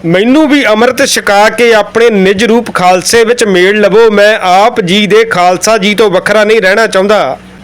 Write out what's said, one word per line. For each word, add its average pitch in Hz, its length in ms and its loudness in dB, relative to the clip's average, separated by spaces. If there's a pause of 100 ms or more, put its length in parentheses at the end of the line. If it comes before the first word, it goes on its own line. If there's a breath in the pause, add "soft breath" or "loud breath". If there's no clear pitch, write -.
ਮੈਨੂੰ 233 440 0
ਵੀ 277 180 0
ਅੰਮ੍ਰਿਤ 240 400 0
ਛਕਾ 208 420 0
ਕੇ 226 260 0
ਆਪਣੇ 226 360 0
ਨਿਜ 196 340 0
ਰੂਪ 226 300 -2
ਖਾਲਸੇ 185 500 0
ਵਿੱਚ 233 200 -2
ਮੇਲ 196 360 0
ਲਵੋ। 214 300 2
ਮੈਂ 208 320 2
ਆਪ 202 380 0
ਜੀ 202 260 -2
ਦੇ 214 180 2
ਖਾਲਸਾ 180 540 0
ਜੀ 202 160 -2
ਤੋਂ 208 160 0
ਵੱਖਰਾ 202 340 0
ਨਹੀਂ 220 160 0
ਰਹਿਣਾ 202 260 0
ਚਾਹੁੰਦਾ।" 190 520 -2 (260)